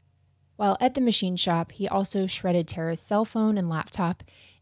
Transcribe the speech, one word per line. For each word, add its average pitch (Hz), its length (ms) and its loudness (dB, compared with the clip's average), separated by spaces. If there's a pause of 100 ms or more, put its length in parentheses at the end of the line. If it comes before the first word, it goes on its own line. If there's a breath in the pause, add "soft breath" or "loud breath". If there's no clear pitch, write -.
(540)
While 202 260 0
at 254 140 2
the 269 80 0
machine 196 340 2
shop, 170 360 0
he 196 160 -6
also 190 400 0
shredded 175 400 0
Tara's 165 320 -4
cell 214 240 0
phone 214 340 2
and 175 100 0
laptop 170 540 -2 (400 soft breath)